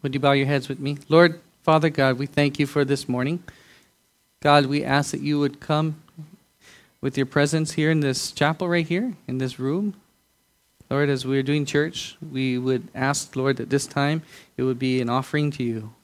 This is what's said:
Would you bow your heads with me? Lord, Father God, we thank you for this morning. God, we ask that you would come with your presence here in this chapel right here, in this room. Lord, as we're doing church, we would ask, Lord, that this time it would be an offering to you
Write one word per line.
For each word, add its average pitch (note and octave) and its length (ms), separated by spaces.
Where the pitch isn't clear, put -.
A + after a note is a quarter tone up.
Would C3+ 120
you C#3 60
bow C#3 140
your C#3 120
heads C#3 220
with C3+ 120
me? C#3+ 180
Lord, E3 320
Father D#3+ 260
God, C3+ 280
we C#3 80
thank C#3+ 340
you C#3+ 80
for C#3+ 160
this C#3 240
morning. C3 340
God, D3 240
we C#3+ 180
ask C#3 280
that D3 100
you D3 180
would C#3+ 220
come D#3 400
with C3+ 160
your C3+ 100
presence D3 460
here D#3 180
in D#3+ 120
this C3+ 320
chapel D#3+ 340
right E3+ 180
here, F#3+ 280
in B2+ 120
this B2+ 200
room. F3 360
Lord, C#3+ 180
as C3 180
we're C3+ 180
doing D3 220
church, - 520
we C3 280
would B2+ 360
ask, C#3 400
Lord, C3+ 220
that - 140
this C#3 180
time D3+ 360
it B2 60
would B2+ 160
be C3 200
an A#2+ 100
offering C#3 420
to C3 120
you A2 300